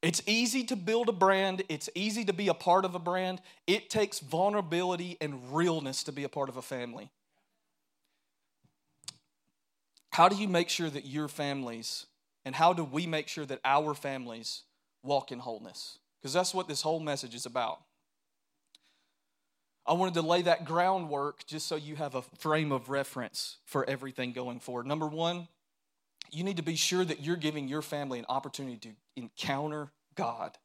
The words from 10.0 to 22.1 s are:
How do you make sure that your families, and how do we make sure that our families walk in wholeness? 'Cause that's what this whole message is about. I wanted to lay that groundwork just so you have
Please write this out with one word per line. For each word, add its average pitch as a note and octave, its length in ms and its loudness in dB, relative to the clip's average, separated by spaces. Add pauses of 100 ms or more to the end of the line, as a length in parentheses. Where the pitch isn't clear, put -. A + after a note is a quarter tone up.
How E3+ 180 8
do G3+ 60 2
you G#3 120 -2
make E3+ 220 4
sure E3 200 0
that C#3 160 -8
your D3 220 -4
families, C3+ 800 -6 (360)
and C3 120 -8
how E3 180 6
do E3+ 100 0
we D3+ 220 -2
make D#3 220 -2
sure D3+ 180 -6
that C3+ 180 -6
our D3 300 4
families B2+ 680 -8 (400)
walk C3+ 280 0
in A#2+ 80 -8
wholeness? A2+ 600 -10 (220)
'Cause - 120 -6
that's F3+ 200 2
what F#3 140 -2
this D3 140 -4
whole D#3+ 180 0
message C3+ 360 -6
is A#2+ 100 -8
about. A#2+ 380 -4 (2000)
I D3 60 6
wanted F3+ 220 2
to E3+ 60 2
lay F3 200 4
that E3+ 240 4
groundwork D#3+ 800 0
just D3+ 200 -8
so D#3+ 120 -2
you D3+ 180 -8
have C#3+ 180 -6